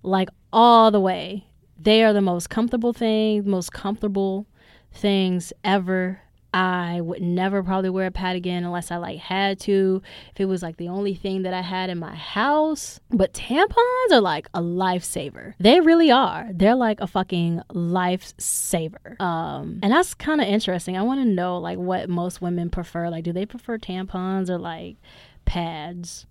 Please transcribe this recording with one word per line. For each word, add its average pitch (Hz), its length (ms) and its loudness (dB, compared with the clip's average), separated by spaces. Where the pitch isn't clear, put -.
Like, 190 260 0
all 226 380 8
the 208 100 4
way. 185 460 -4
They 214 240 6
are 214 100 6
the 202 80 4
most 175 300 0
comfortable 233 420 0
thing, 214 560 0
most 185 220 -2
comfortable 196 720 -4
things 190 600 0
ever. 185 580 0
I 180 480 0
would 170 200 -6
never 185 400 0
probably 190 280 -2
wear 190 180 -2
a 180 40 -4
pad 185 260 -4
again 180 260 -4
unless 175 260 -6
I, 175 60 -6
like, 175 240 -8
had 196 400 -2
to, 190 420 2
if - 60 -18
it 196 60 0
was, 185 180 -2
like, 165 140 -10
the 170 100 -8
only 196 260 -4
thing 190 300 -4
that 185 100 -4
I 185 80 -4
had 185 280 -4
in 175 100 -4
my 165 160 -10
house. 294 840 0
But 254 220 2
tampons 466 800 2
are, 247 100 8
like, 165 340 -2
a 175 60 -2
lifesaver. 175 960 -4
They 240 220 8
really 330 280 6
are. 247 420 2
They're, 190 220 4
like, 226 280 0
a 196 40 -4
fucking 175 560 -2
lifesaver. 180 1500 -4
Um, 165 640 -6
and 202 80 2
that's 339 240 2
kinda 294 320 0
interesting. 185 500 -2
I 196 60 -2
wanna 262 220 0
know, 180 340 0
like, 175 180 -6
what 180 320 -4
most 175 320 -4
women 175 280 -4
prefer. 170 400 -6
Like, 175 160 -8
do 175 80 -4
they 185 120 -4
prefer 233 320 -10
tampons 185 720 -6
or, 180 80 -2
like, 165 380 -12
pads? 170 840 -6